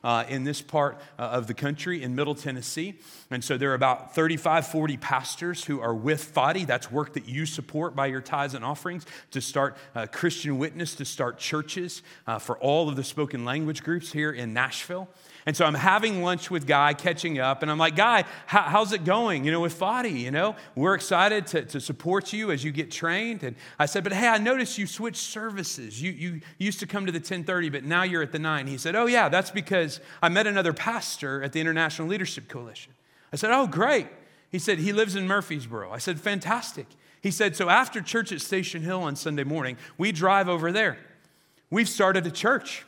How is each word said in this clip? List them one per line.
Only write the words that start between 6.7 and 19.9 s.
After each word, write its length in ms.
work 220
that 160
you 180
support 480
by 120
your 140
tithes 340
and 100
offerings 420
to 100
start, 360
uh, 120
Christian 520
witness, 380
to 80
start 340
churches, 640
uh, 140
for 180
all 300
of 80
the 80
spoken 400
language 400
groups 260
here 220
in 200
Nashville. 560
And 120
so 80
I'm 100
having 500
lunch 260
with 160
Guy, 260
catching 460
up, 240
and 80
I'm 80
like, 160
"Guy, 300
how, 160
how's 300
it 120
going, 400
you 80
know, 80
with 180
FADI, 400